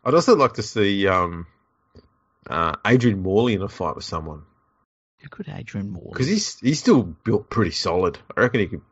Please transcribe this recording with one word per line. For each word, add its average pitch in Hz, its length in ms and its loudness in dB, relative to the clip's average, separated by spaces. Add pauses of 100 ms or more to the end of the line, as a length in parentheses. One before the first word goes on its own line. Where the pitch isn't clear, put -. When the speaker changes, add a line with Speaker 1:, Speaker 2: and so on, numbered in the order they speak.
Speaker 1:
I'd 127 100 2
also 185 220 6
like 135 180 2
to 107 80 -6
see, 101 460 0
um, 85 380 0 (1000)
uh, 80 260 -2 (120)
Adrian 117 360 4
Morley 107 320 2
in 92 80 -4
a 104 60 -6
fight - 280 -6
with - 80 -14
someone. 78 380 -10 (760)
Speaker 2:
Who 147 100 -20
could - 200 -16
Adrian 101 420 -10
Morley? - 240 -14
Speaker 1:
'Cause 131 120 -2
he's, 202 340 -4
he's 147 180 0
still 165 240 4
built 98 480 -4
pretty 92 220 0
solid. 87 460 -2 (180)
I 131 60 0
reckon 123 180 2
he 95 80 0
could 117 240 -10